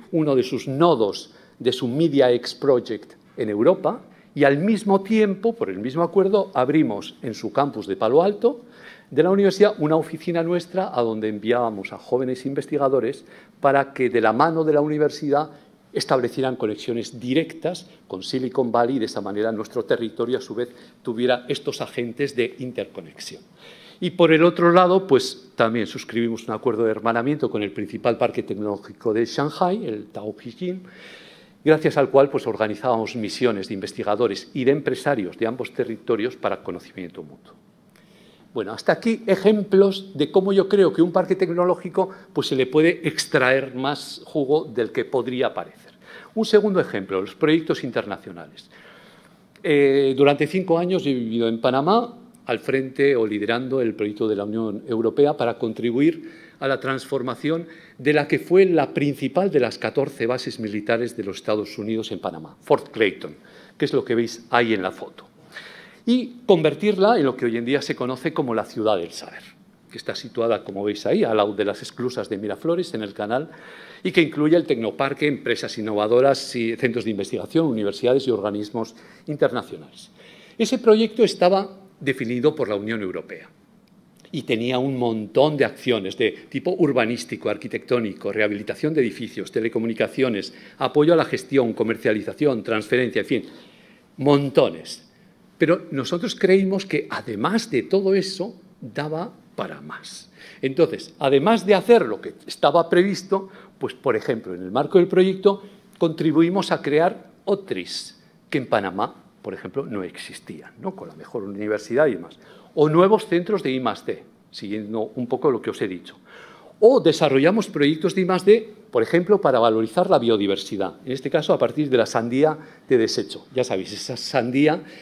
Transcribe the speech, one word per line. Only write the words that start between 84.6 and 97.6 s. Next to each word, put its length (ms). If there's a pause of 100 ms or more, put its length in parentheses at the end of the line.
un 200
montón 580
de 80
acciones 540
de 140 (180)
tipo 260
urbanístico, 720
arquitectónico, 800
rehabilitación 640
de 80
edificios, 520
telecomunicaciones, 1000 (240)
apoyo 380
a 20
la 80
gestión, 480
comercialización, 920
transferencia, 580
en 60
fin, 180 (760)
montones. 880 (480)
Pero 260 (100)
nosotros 420
creímos 500
que, 240
además 640